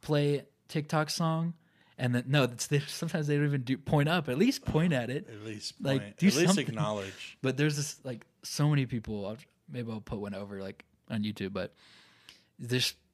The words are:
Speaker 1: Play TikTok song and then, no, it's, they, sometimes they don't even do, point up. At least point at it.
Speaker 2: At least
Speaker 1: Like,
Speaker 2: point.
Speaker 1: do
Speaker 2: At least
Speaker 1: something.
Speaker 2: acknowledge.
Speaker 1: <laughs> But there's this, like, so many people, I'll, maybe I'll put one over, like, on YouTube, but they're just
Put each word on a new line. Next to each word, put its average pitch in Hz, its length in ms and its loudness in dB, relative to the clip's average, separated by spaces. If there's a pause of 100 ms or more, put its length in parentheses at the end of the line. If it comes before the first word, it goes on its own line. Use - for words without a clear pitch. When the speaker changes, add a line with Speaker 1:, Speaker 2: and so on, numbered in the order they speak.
Speaker 1:
Play 143 420 2 (260)
TikTok 151 420 0
song 165 440 0 (440)
and 123 160 2
then, 120 120 2
no, 143 180 6
it's, 120 220 -4
they, 143 140 2
sometimes 160 460 -4
they 147 100 2
don't 147 80 4
even 143 180 2
do, 123 140 -2
point 143 320 4
up. 165 220 2
At 127 80 0
least 240 260 2
point 160 300 2
at 120 160 -2
it. 139 180 -6
Speaker 2:
At 107 160 -14
least 107 360 -10
Speaker 1:
Like, 135 220 2
Speaker 2:
point. 104 140 -14
Speaker 1:
do 170 120 4
Speaker 2:
At 120 60 6
least 160 140 4
Speaker 1:
something. 170 200 2
Speaker 2:
acknowledge. 104 680 -4
Speaker 1:
<laughs> - 40 -16
But 127 160 0
there's 147 180 2
this, 147 280 -6
like, 123 200 -10 (180)
so - 280 0
many 139 160 2
people, 110 400 -6
I'll, 110 100 -8 (340)
maybe 123 220 -8
I'll 110 80 -8
put - 180 -8
one 101 160 -6
over, 101 280 -10
like, 98 220 -12 (260)
on 110 140 -2
YouTube, 101 280 -4
but 92 220 -4 (840)
they're 123 200 0
just - 180 0 (160)